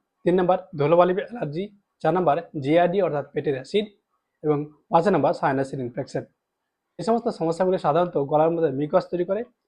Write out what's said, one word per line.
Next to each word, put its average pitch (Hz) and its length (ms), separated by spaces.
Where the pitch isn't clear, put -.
তিন 180 120
নাম্বার, 185 220
ধুলোবালি 170 360
বা 190 160
অ্যালার্জি। 190 400
চার 160 140
নাম্বার, 170 240
জিআরডি 170 420
অর্থাৎ 147 300
পেটের 147 220
অ্যাসিড। 160 320
এবং 151 220
পাঁচ 170 180
নাম্বার, 165 260
সাইনাসের 135 460
ইনফেকশন। 127 440
এই 170 60
সমস্ত 233 240
সমস্যাগুলি 180 500
সাধারণত 170 400
গলার 151 340
মধ্যে 165 180
মিউকাস 147 420
তৈরি 175 140
করে 196 180